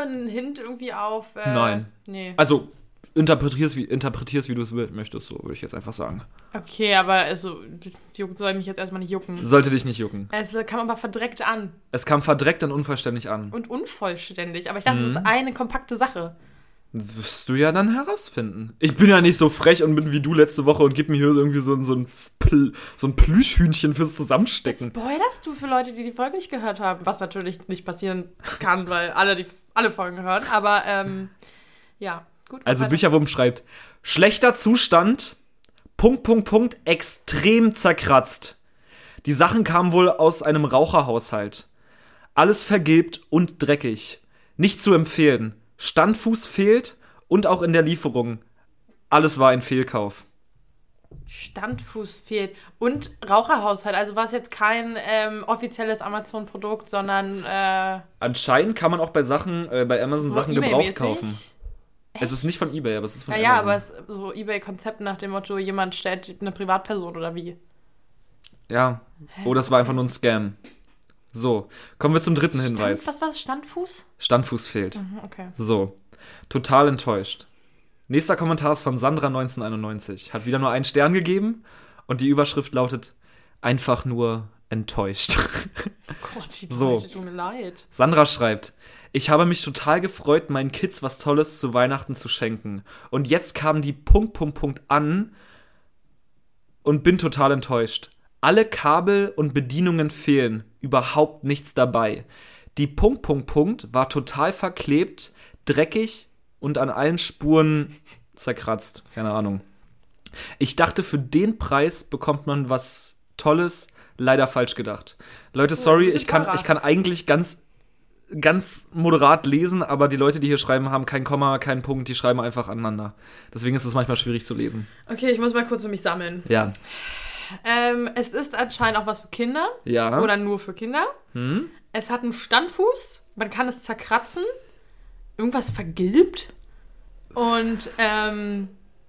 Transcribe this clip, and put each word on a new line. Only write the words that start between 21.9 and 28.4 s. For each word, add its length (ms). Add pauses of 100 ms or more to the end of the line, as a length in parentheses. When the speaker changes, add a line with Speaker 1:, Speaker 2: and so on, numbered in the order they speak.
Speaker 2:
ein 140 (320)
Pl-, 340 (240)
so 120
ein 80
Plüschhühnchen 760
fürs 200
Zusammenstecken. 800
Speaker 1:
Jetzt 20
spoilerst 480
du 100
für 120
Leute, 260
die 120
die 80
Folge 240
nicht 160
gehört 260
haben, 260
was 140
natürlich 480
nicht 180
passieren 440 (320)